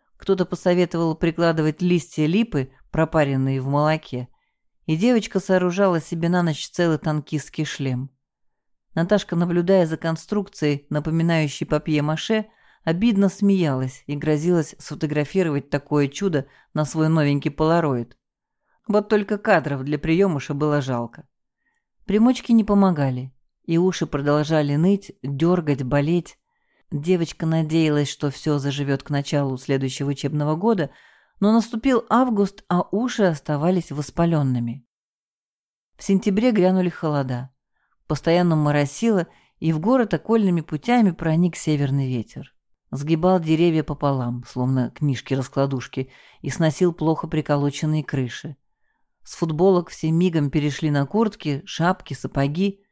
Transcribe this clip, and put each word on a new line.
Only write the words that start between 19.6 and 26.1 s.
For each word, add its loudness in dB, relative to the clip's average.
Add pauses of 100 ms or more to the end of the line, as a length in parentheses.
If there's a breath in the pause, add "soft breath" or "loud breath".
для -2
приёмыша 0
было 0
жалко. -6 (760)
Примочки 2
не 6
помогали, 2 (300)
и 0
уши 0
продолжали 0
ныть, 2 (100)
дёргать, 0
болеть. -2 (520)